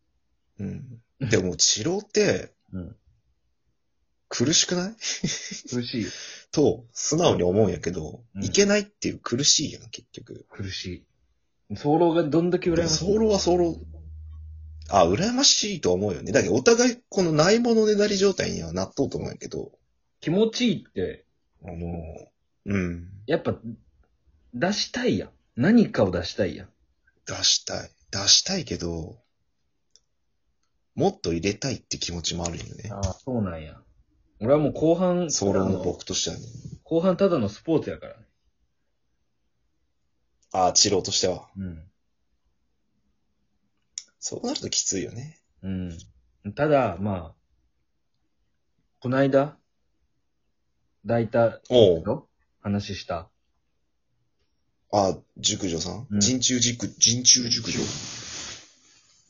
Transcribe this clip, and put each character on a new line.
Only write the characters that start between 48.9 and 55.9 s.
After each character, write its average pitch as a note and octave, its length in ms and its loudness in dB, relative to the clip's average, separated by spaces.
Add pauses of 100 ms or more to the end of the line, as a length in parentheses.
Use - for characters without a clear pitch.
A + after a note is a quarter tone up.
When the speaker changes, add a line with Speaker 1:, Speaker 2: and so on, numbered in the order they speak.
Speaker 2:
こ B2 100 -6
な C3+ 140 2
い C3+ 60 2
だ、 C#3 280 2 (1500)
抱 A#2 160 2
い G#2+ 60 -4
た A#2 400 2
Speaker 1:
お G2+ 320 8
う。 - 20 -10
Speaker 2:
の？ A2 240 -4 (360)
話 G2+ 320 -4
し - 100 -12
た。 E2+ 240 -8 (1600)
Speaker 1:
あ、 G2 280 2 (180)
熟 G#2 320 -2
女 E2 120 -4
さ F2+ 100 -6